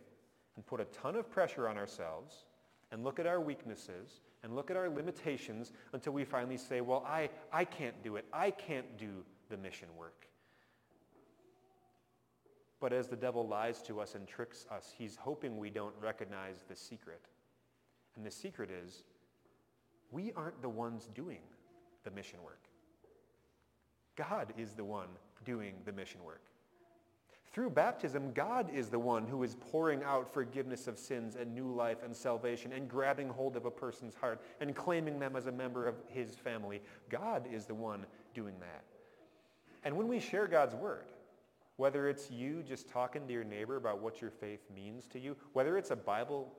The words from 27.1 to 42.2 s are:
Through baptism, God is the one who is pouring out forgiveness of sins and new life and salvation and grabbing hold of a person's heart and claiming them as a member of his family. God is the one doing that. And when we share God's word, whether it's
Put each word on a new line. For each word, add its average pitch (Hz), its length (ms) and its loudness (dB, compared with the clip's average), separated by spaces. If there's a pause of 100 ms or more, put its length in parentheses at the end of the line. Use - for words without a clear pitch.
Through 240 240 0
baptism, 139 600 4
God 185 420 2
is 123 140 2
the 117 100 4
one 117 280 6
who 127 160 0
is 117 120 2
pouring 156 480 4
out 135 300 4
forgiveness 127 540 0
of 110 120 -2
sins 117 380 -2
and 120 180 -2
new 127 160 -2
life 117 320 4
and 117 140 -6
salvation 120 560 2
and 131 160 -4
grabbing 135 400 4
hold 127 280 0
of 120 100 -2
a 120 40 0
person's 120 440 -4
heart 113 280 0 (180)
and 143 140 0
claiming 160 440 2
them 135 180 2
as 123 100 0
a 131 60 0
member 123 340 0
of 117 80 4 (140)
his 120 260 -2
family. 104 480 -4 (280)
God 151 420 0
is 107 140 -4
the 113 80 -4
one 107 320 -2 (280)
doing 101 260 -6
that. 87 240 -12 (1000)
And 147 120 2
when 220 120 2
we 240 100 4
share 196 280 4
God's 147 280 8
word, 160 320 -4 (720)
whether 139 320 6
it's 143 220 0